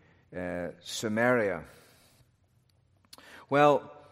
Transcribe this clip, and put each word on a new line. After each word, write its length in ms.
uh, 320
Samaria. 840
Well, 420